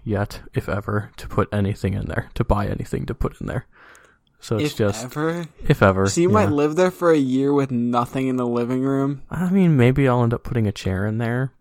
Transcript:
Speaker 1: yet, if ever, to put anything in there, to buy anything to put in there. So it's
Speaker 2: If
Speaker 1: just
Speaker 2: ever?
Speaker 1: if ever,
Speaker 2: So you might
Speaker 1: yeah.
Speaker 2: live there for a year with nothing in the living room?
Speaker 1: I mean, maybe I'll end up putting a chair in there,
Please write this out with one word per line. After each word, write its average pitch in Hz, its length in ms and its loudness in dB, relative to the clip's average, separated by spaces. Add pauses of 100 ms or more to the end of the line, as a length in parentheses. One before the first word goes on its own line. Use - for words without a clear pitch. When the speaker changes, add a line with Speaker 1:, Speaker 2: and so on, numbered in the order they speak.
Speaker 1:
yet, 101 360 -4 (120)
if - 160 -4
ever, 101 480 -4
to - 100 -14
put - 240 -2
anything 101 420 -2
in 87 120 -6
there, - 300 -6
to - 100 0
buy 104 220 0
anything - 400 -6
to - 60 -6
put - 280 -6
in - 60 -8
there. - 180 -6 (760)
So - 180 -4
it's 147 140 -2
Speaker 2:
If - 60 -14
Speaker 1:
just 107 260 0
Speaker 2:
ever? 160 420 -6 (220)
Speaker 1:
if 147 140 4
ever, 98 260 4
Speaker 2:
So 170 140 0
you 175 80 4
might 208 160 4
Speaker 1:
yeah. - 60 2
Speaker 2:
live 151 260 2
there 185 140 4
for 175 200 2
a 160 60 6
year 135 340 2
with 139 200 2
nothing 120 560 -2
in 127 100 -2
the 123 100 -2
living 120 360 -2
room? 139 460 -2
Speaker 1:
I 175 200 -2
mean, 180 260 4
maybe 135 320 4
I'll 123 160 2
end 117 100 2
up - 100 -6
putting 113 240 -2
a 98 40 0
chair 95 340 -4
in 107 120 -4
there, 120 440 -4